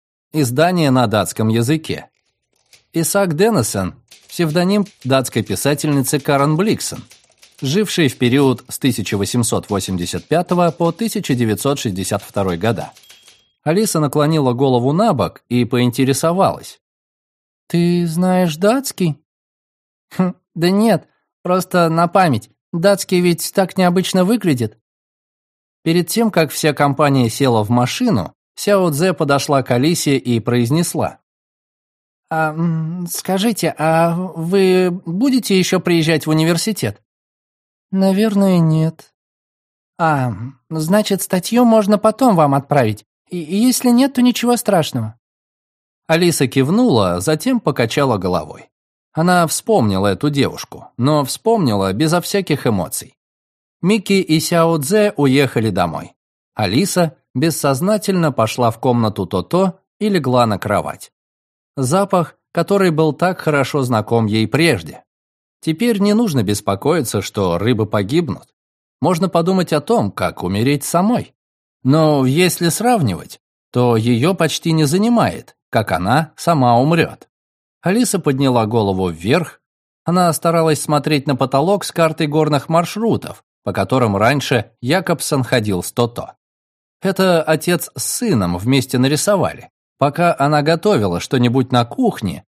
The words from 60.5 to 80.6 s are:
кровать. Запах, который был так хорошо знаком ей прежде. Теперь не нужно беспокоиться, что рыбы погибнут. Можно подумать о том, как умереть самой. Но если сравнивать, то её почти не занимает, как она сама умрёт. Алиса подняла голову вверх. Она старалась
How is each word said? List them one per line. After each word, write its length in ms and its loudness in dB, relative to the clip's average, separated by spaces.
кровать. 540 -4
Запах, 580 0
который 400 0
был 220 0
так 260 -2
хорошо 440 -2
знаком 420 0
ей 240 0
прежде. 560 -2
Теперь 380 -2
не 140 2
нужно 300 0
беспокоиться, 800 -2
что 360 -2
рыбы 280 0
погибнут. 640 -4
Можно 300 0
подумать 420 0
о 80 0
том, 320 0
как 320 -6
умереть 400 -2
самой. 500 0
Но 420 4
если 420 0
сравнивать, 720 -2
то 240 2
её 380 0
почти 400 -2
не 100 2
занимает, 720 0
как 220 0
она 420 0
сама 420 2
умрёт. 520 0
Алиса 380 0
подняла 480 2
голову 420 0
вверх. 520 -2
Она 300 2
старалась 480 0